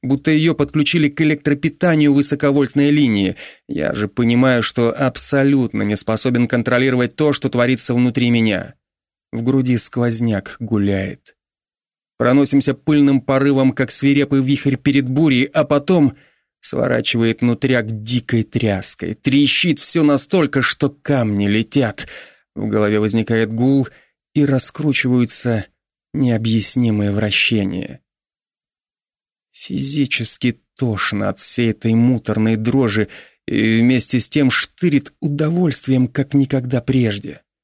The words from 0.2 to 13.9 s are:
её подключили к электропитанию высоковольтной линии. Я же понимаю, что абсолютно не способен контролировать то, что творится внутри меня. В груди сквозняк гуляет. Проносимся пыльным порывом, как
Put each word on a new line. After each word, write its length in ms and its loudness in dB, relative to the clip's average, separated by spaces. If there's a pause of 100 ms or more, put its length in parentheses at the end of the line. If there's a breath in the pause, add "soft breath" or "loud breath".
её 240 2
подключили 540 0
к 120 -6
электропитанию 920 0
высоковольтной 800 2
линии. 460 2 (320 loud breath)
Я 260 -4
же 140 -4
понимаю, 560 2
что 260 0
абсолютно 920 0
не 120 -2
способен 520 0
контролировать 680 0
то, 180 2
что 160 -4
творится 440 0
внутри 380 0
меня. 420 0 (580)
В 120 -8
груди 340 0
сквозняк 800 -2
гуляет. 800 -4 (800)
Проносимся 560 2
пыльным 480 2
порывом, 520 2
как 180 -4